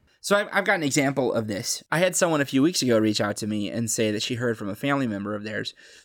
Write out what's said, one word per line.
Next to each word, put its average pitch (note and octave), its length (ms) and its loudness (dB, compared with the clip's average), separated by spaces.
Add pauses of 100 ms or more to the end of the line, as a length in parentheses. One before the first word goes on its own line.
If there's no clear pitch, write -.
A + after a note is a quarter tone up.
(200)
So G3+ 160 0
I've, G#3 160 0
I've G3 120 0
got G3+ 120 2
an D#3+ 80 -2
example C3+ 480 2
of A2 160 -2
this. G#2 420 -4
I D3+ 80 0
had F3+ 160 2
someone E3 260 2
a C#3 60 4
few C3+ 160 2
weeks F3+ 180 4
ago A#2+ 160 4
reach G#2+ 240 4
out G#2 180 0
to G#2+ 100 -6
me G#2 220 -2
and A#2 200 -4
say G#2+ 220 0
that G#2 100 -2
she B2 140 -4
heard A#2 200 0
from G2+ 120 -8
a G2 80 -6
family C#3 320 0
member G2+ 260 -4
of G#2 80 -8
theirs G#2+ 320 -8 (300)